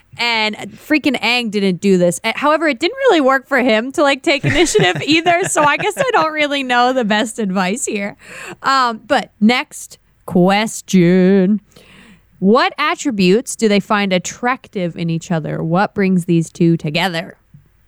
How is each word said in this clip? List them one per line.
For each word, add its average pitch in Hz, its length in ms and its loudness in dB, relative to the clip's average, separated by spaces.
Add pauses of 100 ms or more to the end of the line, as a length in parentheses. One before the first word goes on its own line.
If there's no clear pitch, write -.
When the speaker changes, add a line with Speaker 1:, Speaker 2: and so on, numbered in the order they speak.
(160)
Speaker 1:
and 226 400 -2
freaking 247 640 -4
Aang 233 300 -2
didn't 196 300 -2
do 190 180 4
this. 175 260 2
Uh, 220 100 -2
however, 302 320 0
it 277 140 -2
didn't 427 160 -4
really 480 240 2
work 262 260 2
for 277 140 0
him 240 320 0
to, 330 100 -2
like, 277 200 0
take 285 220 -2
initiative 180 580 0
Speaker 2:
<laughs> - 40 -10
Speaker 1:
either, 339 380 0
so 302 180 0
I 294 140 2
guess 359 220 -4
I 523 140 0
don't 320 200 2
really 285 300 -2
know 247 320 2
the 254 100 0
best 214 340 -2
advice 190 460 -2
here. 208 320 -8 (460)
Um, 254 440 0
but 226 240 0 (100)
next 247 580 -2 (280)
question. 190 1300 2 (800)
What 254 380 2
attributes 254 800 0
do 220 120 0
they 202 120 4
find 202 320 -2
attractive 185 840 -4
in 165 140 -4
each 165 200 -6
other? 156 320 -4
What 170 320 -2
brings 190 300 0
these 170 260 0
two 170 260 2
together? 165 600 -6 (520)